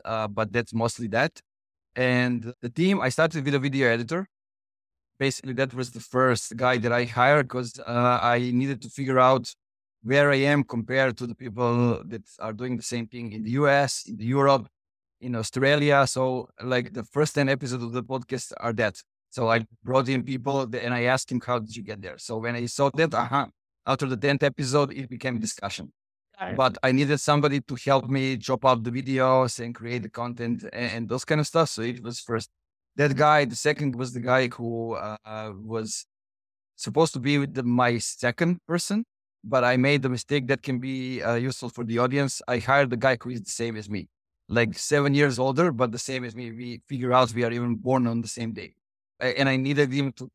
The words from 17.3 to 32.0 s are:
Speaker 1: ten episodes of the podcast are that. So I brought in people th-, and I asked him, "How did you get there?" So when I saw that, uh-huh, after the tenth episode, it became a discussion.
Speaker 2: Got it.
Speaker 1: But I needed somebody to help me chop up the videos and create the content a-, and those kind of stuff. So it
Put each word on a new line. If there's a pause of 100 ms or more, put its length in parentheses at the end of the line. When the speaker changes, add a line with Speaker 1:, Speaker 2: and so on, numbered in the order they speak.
Speaker 1:
ten
episodes
of
the
podcast
are
that. (280)
So
I (160)
brought
in
people
th-,
and
I
asked
him,
"How
did
you
get
there?"
So
when
I
saw
that,
uh-huh, (380)
after
the
tenth
episode,
it
became
a
discussion. (460)
Speaker 2:
Got
it.
Speaker 1:
But
I
needed
somebody
to (100)
help
me
chop
up
the
videos
and
create
the
content
a-,
and
those
kind
of
stuff.
So
it